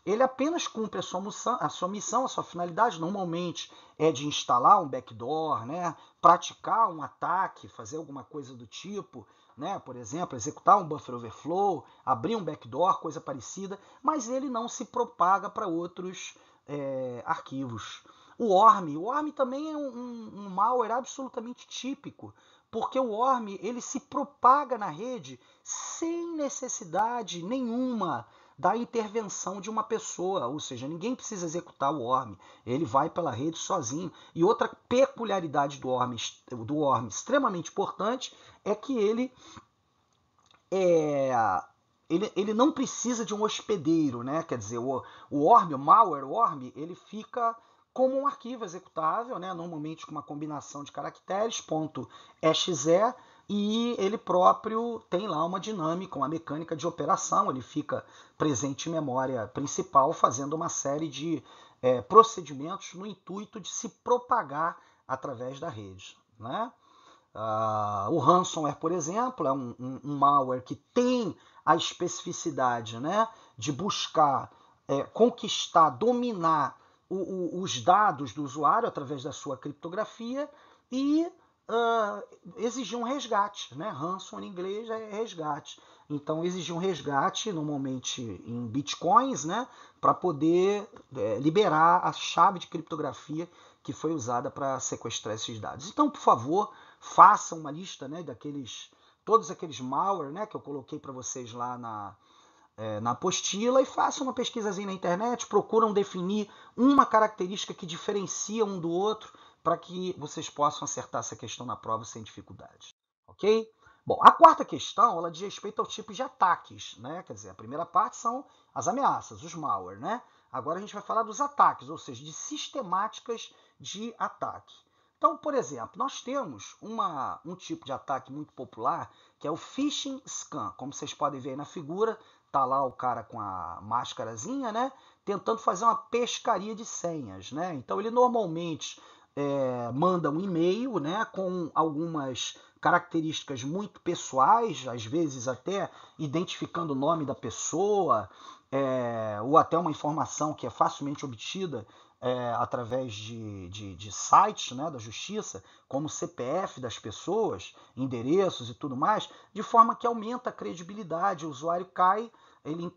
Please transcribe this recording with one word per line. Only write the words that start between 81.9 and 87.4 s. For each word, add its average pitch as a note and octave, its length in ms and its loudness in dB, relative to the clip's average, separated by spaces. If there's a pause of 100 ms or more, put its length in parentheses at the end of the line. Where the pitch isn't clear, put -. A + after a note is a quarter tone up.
exigir A#3 400 -4
um A#3+ 60 -4
resgate, G#3+ 760 -2
né? F3 100 -6
Ransom F#3 540 -6
em G#3 60 -10
inglês G3+ 420 -8
é A3 220 -6
resgate. E3+ 680 -6 (300)
Então, D#3 340 -2
exigir F3 320 -2
um E3 40 -4
resgate, E3+ 720 0